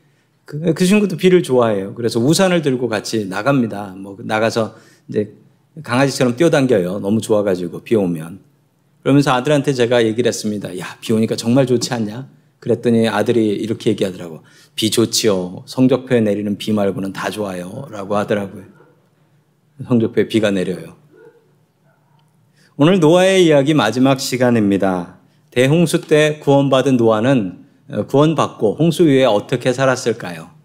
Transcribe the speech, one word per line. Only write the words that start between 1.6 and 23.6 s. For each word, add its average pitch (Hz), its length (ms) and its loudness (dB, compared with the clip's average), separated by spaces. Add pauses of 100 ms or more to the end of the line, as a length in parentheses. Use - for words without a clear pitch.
그래서 117 260 -4
우산을 175 440 2
들고 127 240 -2
같이 107 400 -4
나갑니다. 104 680 -2
뭐 98 280 -16
나가서 110 520 -2 (320)
이제 110 240 -4 (520)
강아지처럼 123 520 0
뛰어당겨요. 123 640 0
너무 104 200 0
좋아가지고 98 600 -2
비 - 100 -2
오면. 87 460 -2 (640)
그러면서 139 280 4
아들한테 143 420 0
제가 120 300 2
얘기를 113 240 0
했습니다. 104 520 -6
"야, - 200 -14
비 - 140 -4
오니까 110 220 0
정말 123 320 0
좋지 123 260 -2
않냐?" 117 340 -8 (300)
그랬더니 113 500 0
아들이 110 420 0
이렇게 107 420 -4
얘기하더라고. 92 500 -6 (320)
"비 107 160 -4
좋지요. 98 800 -2
성적표에 127 540 0
내리는 104 360 -2
비 - 160 -4
말고는 98 400 -2
다 101 160 -8
좋아요." 98 640 -10
라고 101 240 -8
하더라고요. 101 480 -4 (1200)
성적표에 113 400 0
비가 107 220 0
내려요. 90 460 -6 (1800)
오늘 175 220 4
노아의 180 460 6
이야기 147 300 4